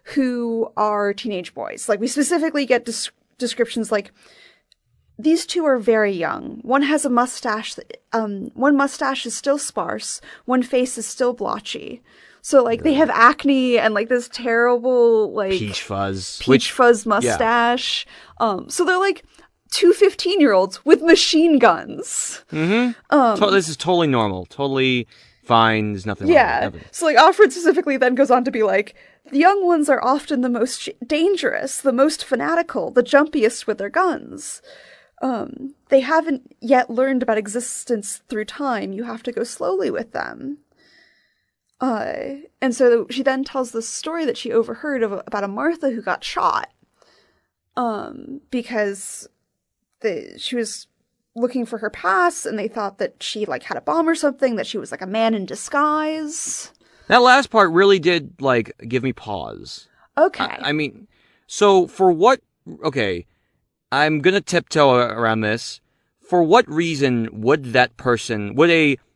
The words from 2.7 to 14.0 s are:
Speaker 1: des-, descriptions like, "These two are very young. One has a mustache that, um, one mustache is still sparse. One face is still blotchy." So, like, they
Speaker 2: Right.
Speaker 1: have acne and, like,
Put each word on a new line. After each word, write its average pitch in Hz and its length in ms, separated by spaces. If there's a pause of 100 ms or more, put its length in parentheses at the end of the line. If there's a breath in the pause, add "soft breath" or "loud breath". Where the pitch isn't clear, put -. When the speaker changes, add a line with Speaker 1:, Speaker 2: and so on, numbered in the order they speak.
Speaker 1:
des-, - 260 (280)
descriptions 233 540
like, 208 180 (1080 soft breath)
"These 311 300
two 339 200
are 262 120
very 214 320
young. 165 520
One 269 200
has 294 220
a 269 60
mustache 240 640
that, - 240 (140)
um, 208 420
one 277 220
mustache 269 480
is 233 120
still 285 220
sparse. - 600 (260 loud breath)
One 247 180
face 254 340
is 220 80
still 247 260
blotchy." - 680 (400 soft breath)
So, 262 220
like, 233 180
they 320 80
Speaker 2:
Right. 269 60
Speaker 1:
have 302 140
acne 254 680
and, 220 160
like, 226 140